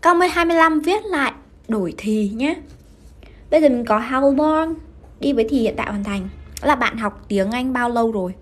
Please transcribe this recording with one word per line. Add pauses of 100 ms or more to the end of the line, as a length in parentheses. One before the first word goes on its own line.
Câu
hai
mươi
lăm
viết
lại (360)
đổi
thì
nhé. (920)
Bây
giờ
mình
có
how
long, (460)
đi
với
thì
hiện
tại
hoàn
thành. (340)
Đó
là
bạn
học
tiếng
Anh
bao
lâu
rồi?